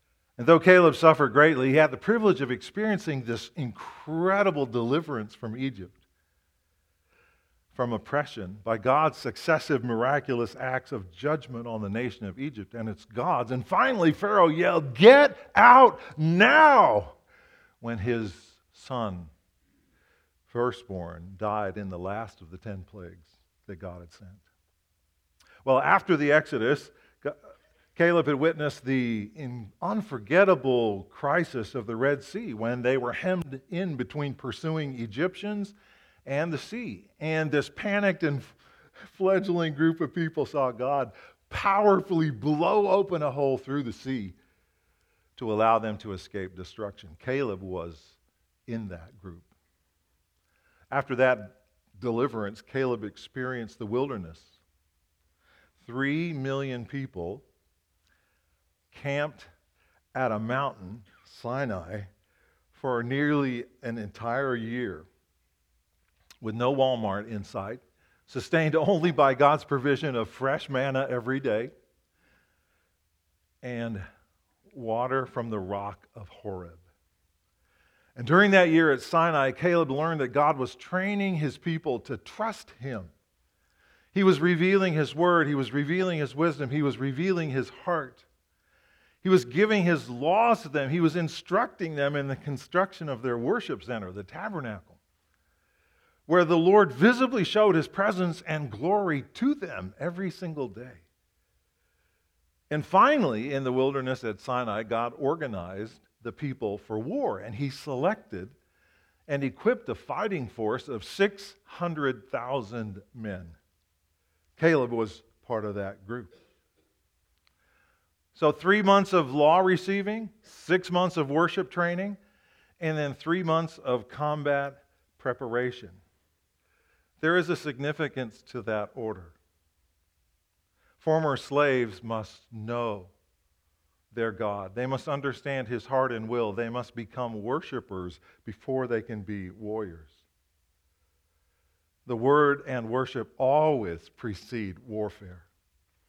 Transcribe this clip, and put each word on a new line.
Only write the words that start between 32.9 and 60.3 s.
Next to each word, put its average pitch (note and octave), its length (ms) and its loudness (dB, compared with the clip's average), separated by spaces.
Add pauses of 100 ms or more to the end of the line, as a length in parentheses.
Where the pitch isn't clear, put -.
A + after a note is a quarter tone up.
were A#2+ 160 -2
hemmed D#3+ 480 -4 (100)
in F3+ 240 -4
between C#3 400 -6
pursuing C#3+ 640 -6
Egyptians F#3 760 -6 (520)
and D3 260 -4
the C#3+ 60 -4
sea. G3 520 -12 (100)
And D#3+ 300 -2
this C#3+ 180 0
panicked G3+ 560 -2
and C#3+ 180 0 (720)
fledgling F3+ 640 0
group D#3+ 260 2
of D#3 120 -4
people D#3+ 340 -2
saw C3 260 0
God B2+ 400 -2 (360)
powerfully F#3+ 840 2
blow D#3 580 2
open F#3 340 2
a D3 80 0
hole C3+ 280 0
through C3+ 260 -6
the A#2 80 -8
sea A2+ 400 -6 (1040)
to A2 160 -4
allow A2+ 260 6
them A2 200 -6
to G#2+ 140 -12
escape F#2 440 -10
destruction. F#2+ 540 -14 (140)
Caleb B2+ 380 -4
was E2+ 380 -10 (640)
in A2+ 220 -8
that E2 320 -16
group. E2+ 240 -18 (1500)
After C3+ 260 -4
that B2 400 2 (440)
deliverance, A2+ 600 -4
Caleb B2 440 -4
experienced B2 760 -10
the A2+ 80 -10
wilderness. G#2+ 540 -6 (1500)
Three C#3+ 460 -4
million C3+ 520 -6
people A2 600 -10 (1500)
camped C#3+ 540 -6 (640)
at B2+ 200 -2